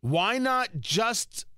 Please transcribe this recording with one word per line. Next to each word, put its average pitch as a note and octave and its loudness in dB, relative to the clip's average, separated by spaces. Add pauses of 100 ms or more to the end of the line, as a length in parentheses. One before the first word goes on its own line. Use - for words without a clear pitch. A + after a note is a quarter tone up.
why F3 2
not B3+ 0
just - -2 (100)